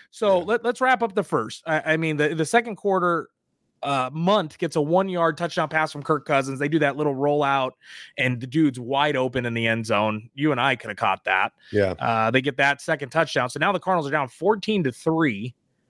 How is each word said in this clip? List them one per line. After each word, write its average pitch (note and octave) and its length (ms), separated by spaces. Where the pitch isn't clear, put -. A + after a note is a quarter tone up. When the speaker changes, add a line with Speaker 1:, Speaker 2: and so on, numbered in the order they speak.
Speaker 1:
So G3 300
Speaker 2:
Yeah. E3+ 60
Speaker 1:
let, A3+ 200
let's A#3+ 160
wrap B3+ 220
up G#3 100
the G3 100
first. B2 440
I, D#3 260
I D#3+ 40
mean, D#3+ 200
the, D3 160
the D#3+ 120
second A3+ 300
quarter, F3 540
uh, C3 260
Munt E3+ 480
gets - 180
a D#3+ 60
one-yard E3+ 560
touchdown E3 320
pass D#3 220
from D3 100
Kirk D3 240
Cousins. C3+ 320
They C#3+ 100
do D#3 120
that C#3 180
little D3 160
rollout, C#3 580
and B2+ 240
the C3 60
dude's C3+ 320
wide C3+ 360
open B2+ 300
in A#2 80
the A#2 140
end A2+ 180
zone. G#2+ 480
You D3 180
and B2+ 80
I C3 160
could A#2 140
have G#2 80
caught F#2+ 280
that. F#2+ 280
Speaker 2:
Yeah. G2+ 280
Speaker 1:
Uh, A2+ 320
they C3 100
get C3 160
that C#3 240
second D3+ 280
touchdown. D3 420
So - 80
now E3+ 120
the F#3 80
Cardinals F3 280
are C#3 40
down C#3+ 160
fourteen G3+ 580
to B2+ 60
three, B2+ 640